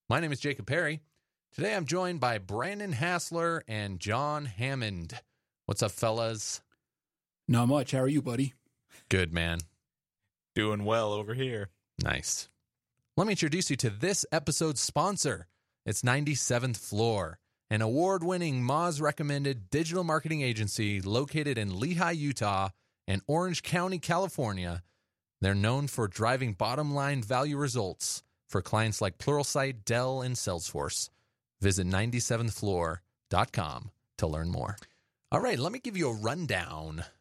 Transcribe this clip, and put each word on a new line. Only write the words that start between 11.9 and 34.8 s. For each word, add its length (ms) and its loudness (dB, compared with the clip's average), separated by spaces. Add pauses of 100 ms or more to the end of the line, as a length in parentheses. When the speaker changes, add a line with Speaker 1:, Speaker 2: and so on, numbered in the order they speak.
Speaker 1:
Nice. 460 -2 (680)
Let 120 4
me 60 2
introduce 360 0
you 60 2
to 140 0
this 420 -2
episode's 480 0
sponsor. 680 0 (400)
It's 160 -2
Ninety-seventh 760 2
Floor, 600 0 (300)
an 140 2
award-winning 800 2
Moz-recommended 1040 0
digital 340 0
marketing 380 0
agency 600 0
located 560 0
in 140 -2
Lehi, 440 0
Utah, 540 0 (360)
and 200 0
Orange 360 0
County, 360 0
California. 840 0 (600)
They're 120 6
known 340 4
for 200 0
driving 460 2
bottom-line 680 0
value 360 0
results 640 -2 (260)
for 140 0
clients 400 2
like 160 0
Pluralsight, 640 0
Dell, 380 0
and 140 -2
Salesforce. 720 -4 (500)
Visit 260 2
ninety-seventh 680 0
floor 480 0 (260)
dot 240 2
com 380 -6 (260)
to 100 0
learn 220 -2
more. 300 -4 (520)